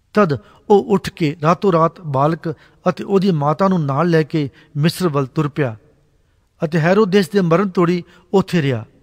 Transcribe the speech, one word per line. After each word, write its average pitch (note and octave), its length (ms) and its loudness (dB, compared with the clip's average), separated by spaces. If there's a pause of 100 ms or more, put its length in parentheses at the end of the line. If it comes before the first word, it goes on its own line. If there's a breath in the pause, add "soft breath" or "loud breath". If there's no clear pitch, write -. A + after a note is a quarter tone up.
(140)
ਤਦ D#3+ 240 2 (320 soft breath)
ਉਹ G3+ 140 4
ਉੱਠ - 260 -2
ਕੇ D3 320 -4
ਰਾਤੋਂ F3 300 2
ਰਾਤ E3 280 0
ਬਾਲਕ D3+ 540 -2 (340 soft breath)
ਅਤੇ - 160 -4
ਉਹਦੀ G3 260 0
ਮਾਤਾ D3+ 380 0
ਨੂੰ F3 180 0
ਨਾਲ C#3+ 240 0
ਲੈ D#3+ 120 4
ਕੇ D3 280 -4 (260 soft breath)
ਮਿਸਰ E3+ 320 0
ਵੱਲ C#3+ 180 -2
ਤੁਰ D3 220 -4
ਪਿਆ C3 280 -4 (880)
ਅਤੇ E3 140 -2
ਹੈਰੋਦੇਸ F#3+ 500 2
ਦੇ G3+ 120 0
ਮਰਨ F3 280 2
ਤੋੜੀ F3 340 0 (320 soft breath)
ਉੱਥੇ F3+ 280 0
ਰਿਹਾ B2 240 -4 (160)